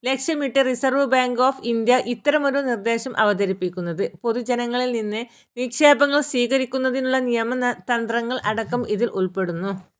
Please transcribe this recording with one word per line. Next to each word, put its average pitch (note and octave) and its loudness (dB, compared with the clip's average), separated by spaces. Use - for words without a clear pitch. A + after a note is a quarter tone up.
ലക്ഷ്യമിട്ട് C4+ 0
റിസർവ് C4 2
ബാങ്ക് B3 2
of C4 4
ഇന്ത്യ A#3 2
ഇത്തരമൊരു C#4+ 0
നിർദ്ദേശം A#3 -2
അവതരിപ്പിക്കുന്നത്. F#3 0
പൊതുജനങ്ങളിൽ A#3+ -2
നിന്ന് A3 -4
നിക്ഷേപങ്ങൾ C#4+ 4
സ്വീകരിക്കുന്നതിനുള്ള C4 0
നിയമ A#3+ 0
ന-, B3 0
തന്ത്രങ്ങൾ A#3 -2
അടക്കം A3+ -2
ഇതിൽ G#3+ 0
ഉൾപ്പെടുന്നു. F#3+ -4